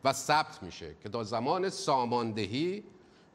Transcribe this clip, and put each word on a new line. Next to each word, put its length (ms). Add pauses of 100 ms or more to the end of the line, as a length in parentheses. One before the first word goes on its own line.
و 100
ثبت 500
می‌شه 400
که 60
تا 140
زمان 460
ساماندهی 1120 (520)